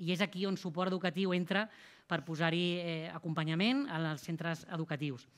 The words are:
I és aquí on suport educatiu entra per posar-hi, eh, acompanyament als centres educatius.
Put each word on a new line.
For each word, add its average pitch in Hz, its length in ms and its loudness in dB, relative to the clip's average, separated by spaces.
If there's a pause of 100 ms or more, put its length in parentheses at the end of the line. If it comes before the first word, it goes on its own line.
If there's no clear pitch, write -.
I 180 140 0
és 175 100 2
aquí 196 240 -2
on 190 80 0
suport 185 320 -2
educatiu 185 480 2
entra 196 300 2 (420)
per 170 160 0
posar-hi, 165 400 2 (160)
eh, 165 320 -4
acompanyament 165 800 2
als 160 320 -2
centres 165 480 -2
educatius. 151 640 -4